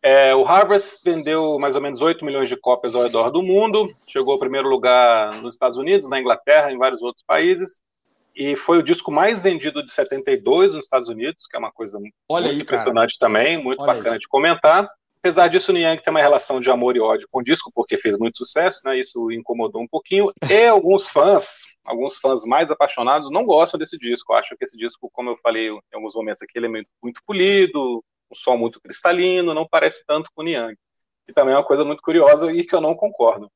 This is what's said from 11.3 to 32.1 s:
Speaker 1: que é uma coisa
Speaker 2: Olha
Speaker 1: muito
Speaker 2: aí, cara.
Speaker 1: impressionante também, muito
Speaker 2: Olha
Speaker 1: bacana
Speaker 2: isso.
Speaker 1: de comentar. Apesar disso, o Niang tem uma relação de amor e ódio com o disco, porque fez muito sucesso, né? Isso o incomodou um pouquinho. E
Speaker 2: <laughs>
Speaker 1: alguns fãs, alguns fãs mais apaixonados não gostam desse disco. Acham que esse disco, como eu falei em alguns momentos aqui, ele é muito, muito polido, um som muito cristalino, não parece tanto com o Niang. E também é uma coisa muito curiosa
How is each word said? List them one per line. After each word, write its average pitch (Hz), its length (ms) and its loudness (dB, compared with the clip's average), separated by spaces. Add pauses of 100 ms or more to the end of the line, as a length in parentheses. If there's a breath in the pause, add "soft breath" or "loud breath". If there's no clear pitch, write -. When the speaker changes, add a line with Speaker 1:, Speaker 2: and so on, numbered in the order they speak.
Speaker 1:
que - 80 -16
é - 40 -8
uma - 120 -10
coisa 104 260 -14
Speaker 2:
Olha 101 40 -12
Speaker 1:
muito 104 140 -18 (200)
Speaker 2:
aí, 175 60 0
cara. 143 220 -4
Speaker 1:
impressionante 117 560 -2
também, 123 420 2
muito 131 200 -6
Speaker 2:
Olha 135 120 0
Speaker 1:
bacana 113 220 -2
Speaker 2:
isso. 113 60 -8
Speaker 1:
de - 60 -20
comentar. 160 600 2 (320)
Apesar 175 280 4
disso, 185 240 0
o - 20 4
Niang 165 300 0
tem 165 100 -2
uma 160 80 2
relação 135 400 2
de 127 80 0
amor 123 260 2
e 120 40 0
ódio 110 320 0
com 123 80 -4
o 123 40 -6
disco, 143 300 -2
porque 113 240 -4
fez 101 180 -2
muito 113 220 -4
sucesso, 160 480 -4
né? 135 140 -2
Isso 120 260 -10
o 113 60 -6
incomodou 117 500 -8
um 120 60 -10
pouquinho. 196 440 -2 (160)
E 214 180 4
Speaker 2:
<laughs> - 20 6
Speaker 1:
alguns 196 420 4
fãs, 165 520 2 (220)
alguns 127 360 -8
fãs 127 260 -2
mais 147 240 0
apaixonados 139 640 -2
não 196 120 -2
gostam 165 360 2
desse 156 180 -10
disco. 120 360 -4
Acham 113 220 -2
que 127 100 -8
esse - 120 -20
disco, 117 340 -12
como 123 200 -10
eu 117 60 -6
falei 113 320 -4
em 107 100 -12 (160)
alguns 107 180 -12
momentos 110 300 -10
aqui, 117 160 -12
ele 117 80 -6
é - 20 -4
muito, 110 180 -12 (140)
muito 120 240 -14
polido, 180 800 0 (280)
um - 40 -20
som 127 200 0
muito 117 240 -4
cristalino, 180 760 -2
não 160 120 -4
parece - 380 0
tanto 156 300 -4
com 160 80 -12
o - 20 -8
Niang. 117 300 -6 (520)
E - 60 -20
também 135 220 2
é - 20 4
uma 143 80 2
coisa 156 180 0
muito 147 200 -8
curiosa 160 500 4